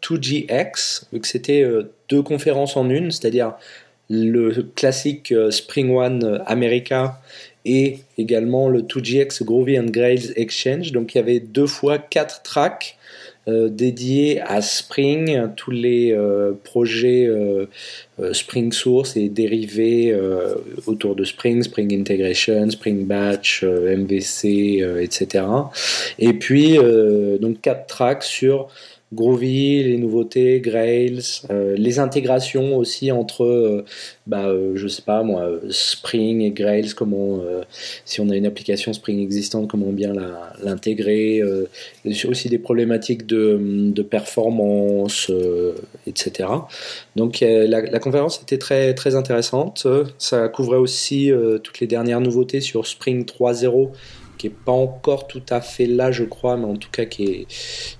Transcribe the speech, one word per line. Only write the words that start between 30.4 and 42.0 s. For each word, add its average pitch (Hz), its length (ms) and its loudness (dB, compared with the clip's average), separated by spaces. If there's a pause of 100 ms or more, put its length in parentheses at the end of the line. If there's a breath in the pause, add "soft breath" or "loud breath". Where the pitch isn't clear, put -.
Grails, 120 600 0 (300)
euh, 101 260 0
les 120 220 2
intégrations 131 800 0
aussi 127 340 -2
entre, 120 320 -2
euh, 113 420 2 (440 loud breath)
bah, 101 180 -2
euh, 95 300 0
je 101 100 -6
sais - 160 -8
pas 107 220 2
moi, 90 240 -2 (200)
Spring 110 760 -2
et 104 100 0
Grails, 104 420 0
comment, 98 480 -2
euh, 90 220 -6 (400 loud breath)
si - 160 -8
on 104 100 2
a 98 60 0
une 101 100 0
application 104 460 -4
Spring 104 280 -4
existante, 101 480 -2
comment 101 220 -2
bien 101 220 -2
la, 87 400 -8 (100)
l'intégrer, 107 800 0
euh, 98 280 0 (360 loud breath)